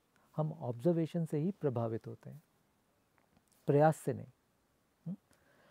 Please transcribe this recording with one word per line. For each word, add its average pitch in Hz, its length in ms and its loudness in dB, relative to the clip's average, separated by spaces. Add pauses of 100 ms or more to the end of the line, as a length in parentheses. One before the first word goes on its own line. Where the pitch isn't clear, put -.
(360)
हम 156 160 0
ऑब्जर्वेशन 160 720 0
से 156 140 -2
ही 165 120 0
प्रभावित 117 560 -2
होते 117 240 -14
हैं, 139 120 -16 (1200)
प्रयास 147 300 6
से - 160 -6
नहीं। 107 140 -8 (800)
हम्म? 180 100 -8 (540)